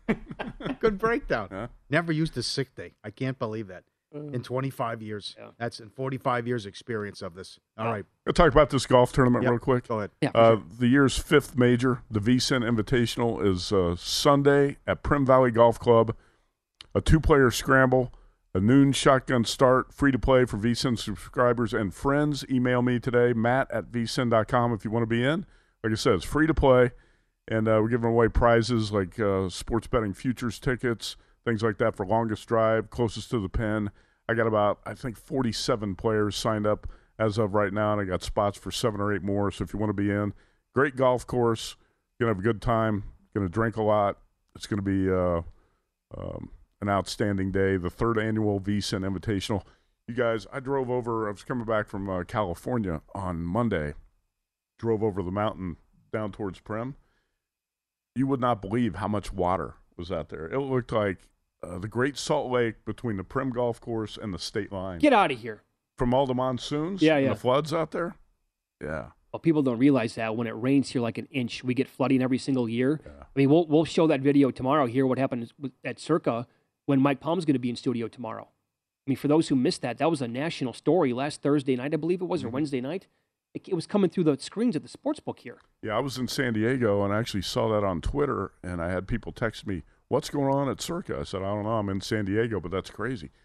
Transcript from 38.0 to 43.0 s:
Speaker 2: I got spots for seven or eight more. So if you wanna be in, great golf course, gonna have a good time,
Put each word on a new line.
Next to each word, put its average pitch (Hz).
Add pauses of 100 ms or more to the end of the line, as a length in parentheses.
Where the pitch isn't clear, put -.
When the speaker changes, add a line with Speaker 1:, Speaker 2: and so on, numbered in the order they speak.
Speaker 2:
I 98
got 90
spots 101
for -
seven 104
or 104
eight 90
more. 101
So -
if -
you 101
wanna 107
be 101
in, 104 (400)
great 135
golf 127
course, 117 (440)
gonna 117
have 95
a 92
good 110
time, 110 (300)